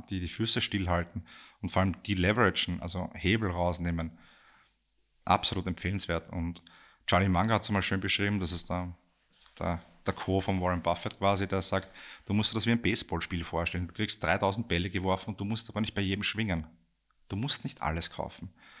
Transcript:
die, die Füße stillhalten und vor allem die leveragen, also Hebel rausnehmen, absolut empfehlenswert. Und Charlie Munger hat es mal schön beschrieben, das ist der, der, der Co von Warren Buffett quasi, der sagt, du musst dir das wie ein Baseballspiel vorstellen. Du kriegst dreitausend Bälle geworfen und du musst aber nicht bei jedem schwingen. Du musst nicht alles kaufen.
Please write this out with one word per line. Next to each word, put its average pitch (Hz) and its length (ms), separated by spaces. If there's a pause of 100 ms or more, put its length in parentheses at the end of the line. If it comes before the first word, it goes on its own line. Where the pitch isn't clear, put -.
(100)
die, 95 100
die 87 80
Füße 110 320
stillhalten 87 680 (360)
und 95 80
vor 92 100
allem 92 220
die 101 120
leveragen, 92 680
also 90 320
Hebel 104 360
rausnehmen, 85 600 (1120)
absolut 92 420
empfehlenswert. 87 640
Und 85 320 (440)
Charlie 95 240
Munger 95 240
hat 101 80
es - 80
mal 101 100
schön 95 200
beschrieben, 101 380
das 87 140
ist 87 160
der, 90 260 (640)
der, 85 240 (220)
der 98 80
Co 95 300
von 95 180
Warren 90 220
Buffett - 340
quasi, 98 320
der 95 140
sagt, - 260 (380)
du 98 80
musst 107 180
dir 113 40
das 110 100
wie 117 60
ein 117 100
Baseballspiel 90 600
vorstellen. 85 460
Du - 60
kriegst - 280
dreitausend 98 460
Bälle 87 220
geworfen 95 400
und 95 100
du 101 60
musst 107 240
aber 107 100
nicht 110 140
bei 101 80
jedem 98 200
schwingen. 95 440 (600)
Du 98 80
musst 123 280
nicht - 160
alles 82 300
kaufen. - 400 (300)